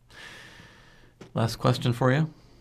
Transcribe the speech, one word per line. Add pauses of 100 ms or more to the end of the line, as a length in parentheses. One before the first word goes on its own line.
(1300)
Last
question
for
you. (320)